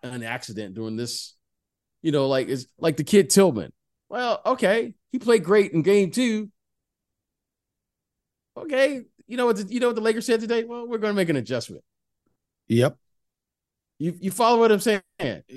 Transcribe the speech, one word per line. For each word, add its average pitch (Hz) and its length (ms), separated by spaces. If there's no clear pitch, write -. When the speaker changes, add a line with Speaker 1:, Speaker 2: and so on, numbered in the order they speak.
Speaker 1:
an 123 200
accident 107 520
doing 110 220
this. - 380
You 160 100
know, 139 160
like, 131 200
it's 127 180
like 160 180
the 156 80
kid 202 240
Tillman. 143 440
Well, 240 380
okay, 226 480
he 254 60
played 220 260
great 202 280
in 160 100
game 196 300
two. 220 380
Okay, 269 460
you 226 100
know 247 100
what 226 100
the, 202 160
you 240 80
know 240 80
what 226 80
the 220 60
Lakers 220 240
said 226 140
today? 226 240
"Well, 240 220
we're 240 120
gonna 208 160
make 185 140
an 156 80
adjustment." 117 480
Speaker 2:
Yep. 120 280
Speaker 1:
You, 175 200
you 190 120
follow 233 280
what 226 140
I'm 202 80
saying? 208 220
Speaker 2:
Yep. 117 260